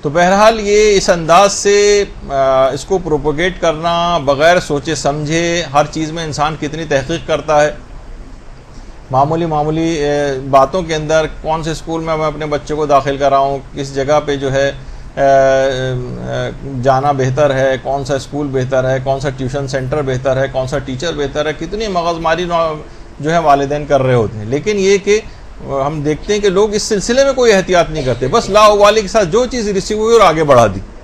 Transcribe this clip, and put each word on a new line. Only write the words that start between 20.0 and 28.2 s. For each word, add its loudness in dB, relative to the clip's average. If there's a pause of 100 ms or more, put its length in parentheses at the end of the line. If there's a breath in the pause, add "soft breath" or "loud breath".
बेहतर -2
है, 0
कौन -4
सा -4
टीचर -6
बेहतर -4
है, -4
कितनी -6
मगज़मारी -2
नौ-, -2 (440 loud breath)
जो -2
है 2
वालिदैन 2
कर 2
रहे 2
होते 0
हैं। -10
लेकिन -2
ये 4
कि 2 (380 loud breath)
हम -4
देखते -2
हैं 0
कि 4
लोग 2
इस -2
सिलसिले 2
में 2
कोई 4
एहतियात 2
नहीं -6
करते, -2